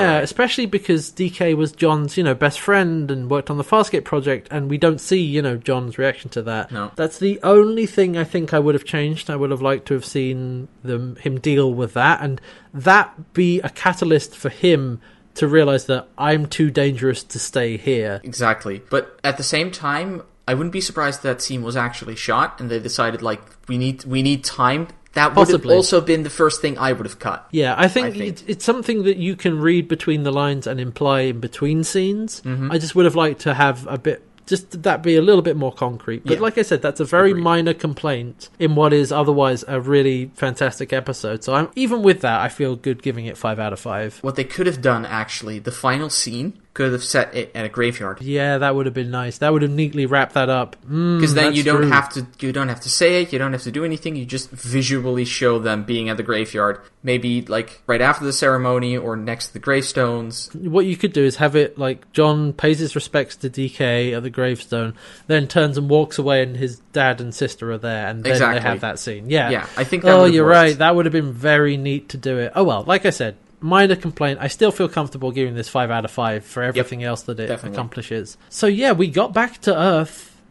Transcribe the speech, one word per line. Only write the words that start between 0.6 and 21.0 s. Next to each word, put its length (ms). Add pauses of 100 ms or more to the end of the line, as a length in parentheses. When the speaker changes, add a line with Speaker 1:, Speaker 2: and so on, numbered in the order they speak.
Speaker 2:
because 460
D 180
K 240
was 180
John's, 460
you 60
know, 100
best 260
friend 500
and 200
worked 180
on 80
the 80
Farscape 400
project, 460
and 180
we 80
don't 240
see, 220
you 180
know, 160
John's 400
reaction 340
to 120
that. 300
Speaker 1:
No. 240
Speaker 2:
That's 220
the 240
only 440
thing 320
I 60
think 280
I 60
would 160
have 100
changed. 460
I 60
would 140
have 120
liked 260
to 60
have 100
seen 640 (160)
them, 320
him 240
deal 320
with 220
that, 260
and 180 (360)
that 580
be 300
a 80
catalyst 680
for 140
him 500 (360)
to 120
realize 380
that 220 (100)
I'm 280
too 240
dangerous 520
to 160
stay 380
here. 480
Speaker 1:
Exactly. 680
But 320
at 140
the 60
same 280
time, 520 (260)
I 60
wouldn't 180
be 80
surprised 380